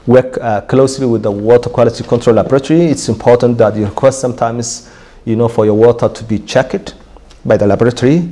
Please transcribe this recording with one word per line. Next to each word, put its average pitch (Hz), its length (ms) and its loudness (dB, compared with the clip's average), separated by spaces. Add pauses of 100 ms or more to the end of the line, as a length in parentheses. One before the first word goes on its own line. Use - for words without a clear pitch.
work, 127 340 2
uh, 107 200 -2
closely 131 460 0
with 113 160 0
the 107 100 -2
water 113 380 2
quality 113 340 0
control 120 320 2
laboratory. 135 460 2
It's 156 260 -2
important 120 500 2
that 107 160 2
you 107 120 -4
request 127 340 -2
sometimes, 117 680 -6 (360)
you 113 100 -2
know, 113 140 2
for 110 160 0
your 107 100 2
water 117 340 4
to - 160 -14
be 110 140 -4
checked - 560 -4 (500)
by 110 120 0
the 101 100 0
laboratory. 123 640 0